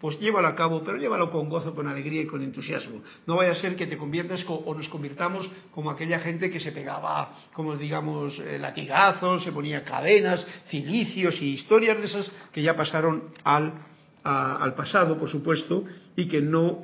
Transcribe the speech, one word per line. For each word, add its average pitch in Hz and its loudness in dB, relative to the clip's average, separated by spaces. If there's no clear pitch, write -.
pues 151 -4
llévalo 202 4
a 151 0
cabo, 165 2
pero 196 -4
llévalo 202 0
con 151 -2
gozo, 160 -4
con 147 -6
alegría 143 -4
y 156 -4
con 143 -8
entusiasmo. 135 -8
No 165 2
vaya 180 4
a - 2
ser 180 -2
que 180 -4
te 147 -6
conviertas 170 -4
co-, 165 -4
o 156 -4
nos 147 -8
convirtamos 175 -4
como 151 -6
aquella 160 -2
gente 170 -2
que 170 -6
se 151 -6
pegaba, 151 -4
como 156 -4
digamos, 147 -4
eh, 143 -6
latigazos, 160 2
se 170 -4
ponía 147 -4
cadenas, 175 4
cilicios 175 0
y 143 0
historias 214 6
de 208 -4
esas 190 -6
que 156 -6
ya 160 4
pasaron 160 0
al, 151 4
a, 135 0
al 131 0
pasado, 160 4
por 156 -2
supuesto, 160 0
y 180 0
que 151 0
no 165 2